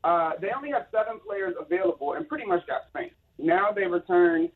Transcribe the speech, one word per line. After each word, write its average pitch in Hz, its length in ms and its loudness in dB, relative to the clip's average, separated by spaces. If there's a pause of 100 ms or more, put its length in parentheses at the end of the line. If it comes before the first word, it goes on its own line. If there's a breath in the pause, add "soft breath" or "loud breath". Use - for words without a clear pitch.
Uh, 165 280 2 (100)
they 196 140 -4
only 285 160 -8
have 247 200 -4
seven 220 360 -2
players 196 320 -4
available 190 540 -2
and 311 140 -6
pretty 294 180 -6
much 180 200 0
got - 240 -6
spanked. - 240 -10 (240)
Now 180 340 2
they 202 140 -2
return 175 720 4